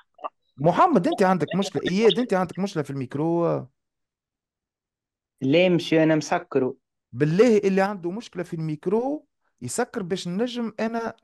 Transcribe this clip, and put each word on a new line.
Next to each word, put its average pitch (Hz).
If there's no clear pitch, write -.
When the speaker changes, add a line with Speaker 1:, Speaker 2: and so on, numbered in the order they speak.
Speaker 1:
محمد، 190
أنت 339
عندك 185
مشكلة، 190
إياد، 196
أنت 240
عندك 185
مشكلة 180
في 131
الميكرو؟ 147
Speaker 2:
لا، 160
مشي، 170
أنا 156
مسكره. 151
Speaker 1:
بالله 175
اللي 196
عنده 190
مشكلة 190
في 170
الميكرو 185
يسكر 226
باش 180
نجم 233
أنا 226